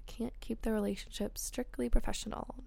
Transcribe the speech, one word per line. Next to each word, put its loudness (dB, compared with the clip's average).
can't -4
keep -4
their 2
relationship -2
strictly -2
professional, 2